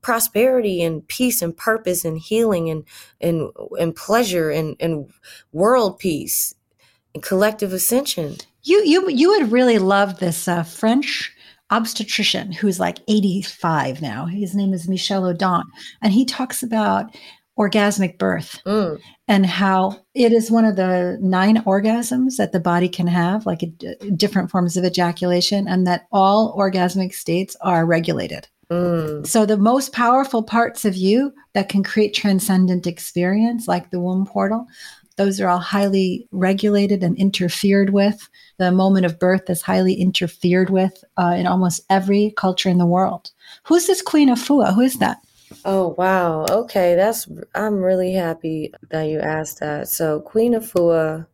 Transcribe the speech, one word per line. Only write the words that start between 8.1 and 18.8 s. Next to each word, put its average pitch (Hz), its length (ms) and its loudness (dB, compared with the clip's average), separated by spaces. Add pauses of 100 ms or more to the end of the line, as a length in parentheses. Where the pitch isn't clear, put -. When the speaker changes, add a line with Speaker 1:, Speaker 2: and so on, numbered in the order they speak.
Speaker 2:
You, 392 220 4
you, 370 260 2
you 294 200 4
would 311 220 2
really 247 260 4
love 196 400 2
this, 175 300 -4
uh, 175 140 0
French - 680 -2 (380)
obstetrician 208 800 -2
who's, 180 260 -2
like, 175 200 -4 (100)
eighty-five 180 920 -2
now. 131 260 -8
His 185 280 -6
name 196 180 0
is 170 160 -6
Michel 190 340 -2
Odent, 180 420 -2 (360)
and 214 120 2
he 247 120 4
talks - 380 -6
about 214 540 -2 (420)
orgasmic 202 600 0
birth 180 480 -4
Speaker 1:
Mm. 190 340 -2 (260)